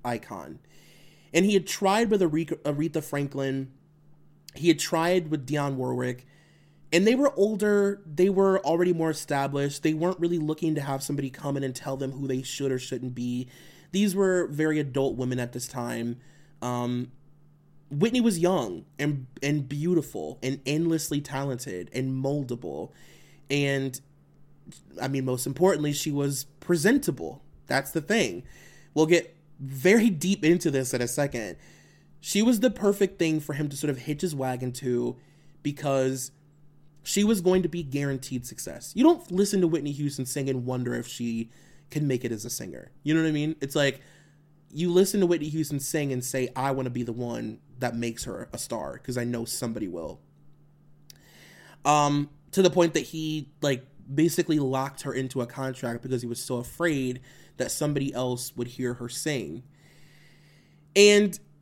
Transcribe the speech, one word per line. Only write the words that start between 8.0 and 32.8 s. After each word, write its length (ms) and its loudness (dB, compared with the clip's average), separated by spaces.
they 240 4
were 360 4
already 280 4
more 160 0
established, 760 -2
they 100 4
weren't 260 0
really 180 0
looking 380 0
to 60 -4
have 220 -4
somebody 260 -4
come 280 -6
in 60 -4
and 120 -4
tell 220 -8
them 140 -4
who 160 -8
they 140 -2
should 300 -4
or 80 0
shouldn't 360 -8
be. 320 -4
These 240 2
were 320 4
very 320 0
adult 380 0
women 220 -2
at 120 -4
this 160 -8
time. 500 -6
Um, 500 -4
Whitney 300 2
was 180 2
young 460 0
and, 300 -2
and 240 0
beautiful 760 -2
and 240 -4
endlessly 540 0
talented 720 -6
and 300 -2
moldable. 680 -4
And, 500 0
I 60 -4
mean, 180 -2
most 200 -2
importantly, 460 2
she 200 -2
was 340 -2
presentable. 840 0
That's 240 -2
the 100 -2
thing. 420 0
We'll 120 4
get 300 2
very 500 4
deep 360 0
into 260 4
this 220 0
in 80 0
a 60 -2
second. 500 -4
She 200 2
was 180 4
the 120 4
perfect 480 0